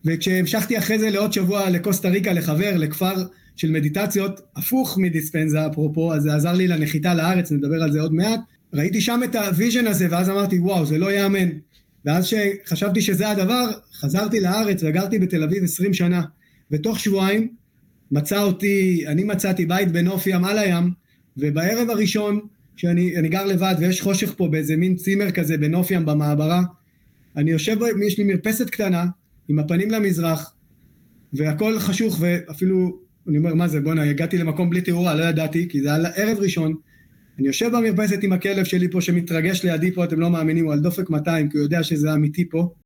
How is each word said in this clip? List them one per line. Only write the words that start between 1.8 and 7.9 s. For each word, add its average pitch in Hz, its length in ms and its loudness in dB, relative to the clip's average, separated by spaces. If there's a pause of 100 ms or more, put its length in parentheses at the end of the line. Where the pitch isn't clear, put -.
ריקה, 190 240 0
לחבר, 175 440 0
לכפר 185 460 -2 (320)
של 160 160 -2
מדיטציות, 196 680 -2 (140)
הפוך 254 420 -2
מדיספנזה, 156 680 0
אפרופו, 156 480 -2
אז 147 100 0
זה 151 120 2
עזר 160 180 2
לי 185 140 2
לנחיתה 156 460 0
לארץ, 175 380 0
נדבר 147 320 0
על 151 80 2